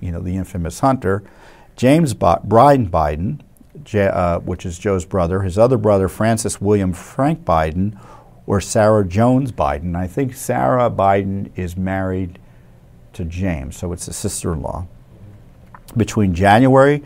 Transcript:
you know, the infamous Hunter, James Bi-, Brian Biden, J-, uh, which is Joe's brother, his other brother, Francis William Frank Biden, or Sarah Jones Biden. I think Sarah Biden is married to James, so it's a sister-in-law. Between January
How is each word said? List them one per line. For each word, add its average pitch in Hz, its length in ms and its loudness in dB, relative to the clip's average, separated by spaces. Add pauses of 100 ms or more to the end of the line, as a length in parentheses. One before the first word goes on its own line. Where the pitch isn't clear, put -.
you 87 100 -6
know, 87 100 -8
the 92 160 -6
infamous 87 420 -8
Hunter, 117 440 0 (520)
James 139 380 2
Bi-, 87 320 2
Brian 117 440 4
Biden, 85 520 -2 (420)
J-, 98 240 0
uh, 87 320 0
which 90 260 -8
is 87 140 -10
Joe's 95 240 -2
brother, 92 380 -2
his 95 160 -4
other 123 200 4
brother, 101 300 2
Francis 110 540 -2
William 98 320 2
Frank 139 500 -4
Biden, 85 560 -2 (460)
or 101 160 -2
Sarah 107 440 2
Jones 120 460 2
Biden. 80 460 -4
I 90 100 -4
think 135 260 -4
Sarah 127 560 0
Biden 98 680 0
is 87 180 -6
married 95 640 -4 (760)
to 90 120 -8
James, 82 500 -6
so 87 160 -8
it's - 160 -10
a 85 60 -12
sister-in-law. 87 720 -6 (1080)
Between 101 380 0
January 131 720 6